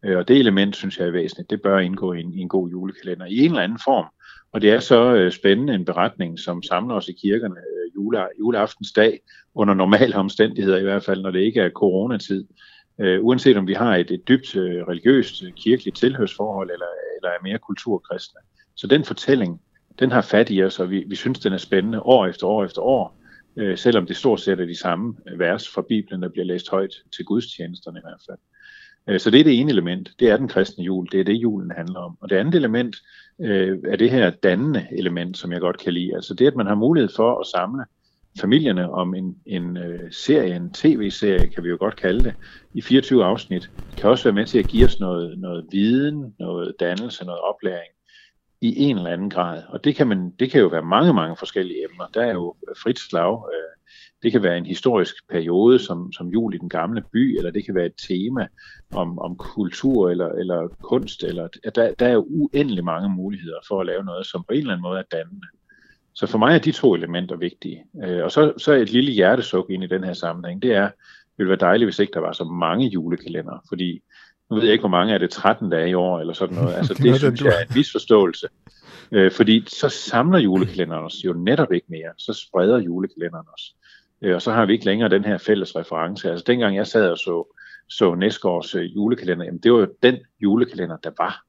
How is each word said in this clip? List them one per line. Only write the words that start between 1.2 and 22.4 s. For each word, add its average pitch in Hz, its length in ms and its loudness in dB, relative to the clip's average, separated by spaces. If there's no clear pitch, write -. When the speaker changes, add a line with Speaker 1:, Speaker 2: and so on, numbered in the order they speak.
Speaker 1:
Det 104 120 -4
bør 98 180 2
indgå 92 340 -4
i 85 80 -8
en, 85 120 -12
i 95 60 -10
en 90 100 -8
god 90 200 -2
julekalender 92 560 -10
i 98 120 -6
en 156 140 4
eller 117 120 0
anden 110 200 -4
form. 113 220 0
Og 110 100 -4
det 104 100 8
er 120 80 6
så, 123 360 6
øh, 90 160 4
spændende 117 440 2
en 90 100 -2
beretning, 87 540 -4
som 87 240 -8
samler 107 320 -4
os 92 140 -6
i 90 120 -14
kirkerne, 101 340 -2
øh, 87 400 -10
jule-, 101 440 -4
juleaftensdag, 107 800 0
under 101 180 4
normale 104 420 4
omstændigheder, 101 640 0
i 95 60 0
hvert 98 200 -2
fald 95 180 -2
når 95 100 -4
det 92 80 0
ikke 110 220 2
er 90 80 2
coronatid. 98 760 -2
Øh, 95 220 2
uanset 127 340 6
om 95 100 -2
vi 98 60 0
har 110 220 2
et, 87 160 0
et 90 160 -8
dybt, 131 280 2
øh, 90 320 -4
religiøst, 113 560 2
øh, 90 80 -16
kirkeligt 110 460 -2
tilhørsforhold, 104 720 -2
eller, 87 160 -8
eller 90 120 -6
er 87 140 -6
mere 98 140 -6
kulturkristne. - 840 -8
Så - 120 -12
den 143 160 4
fortælling, 113 580 -2
den 127 120 2
har 127 100 4
fat - 280 2
i 95 140 2
os, 95 160 -2
og 90 100 -2
vi, 98 180 -2
vi 101 80 -8
synes, 127 240 -4
den 98 140 0
er 92 40 -4
spændende 147 440 0
år 120 240 6
efter 90 220 -4